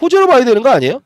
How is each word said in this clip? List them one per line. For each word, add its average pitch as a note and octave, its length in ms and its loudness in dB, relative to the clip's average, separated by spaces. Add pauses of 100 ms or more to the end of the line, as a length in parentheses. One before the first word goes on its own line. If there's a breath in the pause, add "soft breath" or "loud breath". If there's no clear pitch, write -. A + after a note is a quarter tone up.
호재로 F#4+ 260 0
봐야 C#4 160 2
되는 A3 180 0
거 C4 80 0
아니에요? D#3+ 360 -2